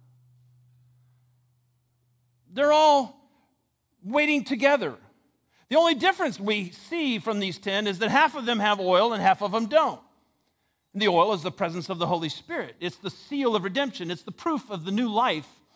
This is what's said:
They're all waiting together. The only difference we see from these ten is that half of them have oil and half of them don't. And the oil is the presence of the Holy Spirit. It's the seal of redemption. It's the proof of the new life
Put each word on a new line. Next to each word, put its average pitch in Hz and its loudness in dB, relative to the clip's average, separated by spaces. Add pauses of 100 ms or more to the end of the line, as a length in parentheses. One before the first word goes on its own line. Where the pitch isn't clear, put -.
(2500)
They're 285 2
all 294 4 (840)
waiting 294 0
together. 247 0 (760)
The 254 2
only 330 4
difference 349 0
we 196 -4
see 277 -4
from 208 -4
these 190 -6
ten 202 -4
is 190 -4
that 208 0
half 294 2
of 247 -8
them 233 -2
have 208 2
oil 190 4
and 208 -4
half 185 4
of 202 -2
them 226 -2
don't. 294 0 (920)
And 196 -4
the 208 4
oil 180 4
is 175 -4
the 180 -6
presence 170 -6
of 185 -6
the 170 -2
Holy 165 -2
Spirit. 180 -10
It's 175 -8
the 190 -10
seal 269 -2
of 180 -2
redemption. 190 -4
It's 170 -10
the - -16
proof 302 -6
of 170 -8
the 190 -6
new 233 0
life 208 -2 (280)